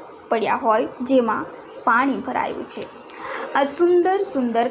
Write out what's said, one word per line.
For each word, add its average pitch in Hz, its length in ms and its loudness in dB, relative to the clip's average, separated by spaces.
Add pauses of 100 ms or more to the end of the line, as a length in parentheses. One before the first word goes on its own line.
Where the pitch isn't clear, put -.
(260)
પડ્યા 226 380 0
હોય, 226 240 2 (220)
જેમાં 233 360 4 (380)
પાણી 247 420 2
ભરાયું - 460 -4
છે. - 120 -10 (680)
આ 277 140 2
સુંદર 349 480 4 (100)
સુંદર 240 460 0